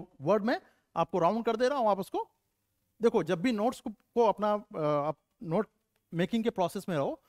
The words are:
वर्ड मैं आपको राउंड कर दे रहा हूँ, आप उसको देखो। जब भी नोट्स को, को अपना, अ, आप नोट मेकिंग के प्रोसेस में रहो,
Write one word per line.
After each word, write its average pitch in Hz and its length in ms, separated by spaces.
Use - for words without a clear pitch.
वर्ड 190 240
मैं 294 160
आपको 170 220
राउंड 202 260
कर 226 120
दे 247 120
रहा 285 100
हूँ, 226 120
आप 196 80
उसको 349 300
देखो। 220 220
जब 170 200
भी 247 100
नोट्स 214 280
को, 233 100
को - 360
अपना, 208 260
अ, 208 280
आप 151 380
नोट 190 280
मेकिंग 190 320
के 233 60
प्रोसेस 185 380
में 170 80
रहो, 196 320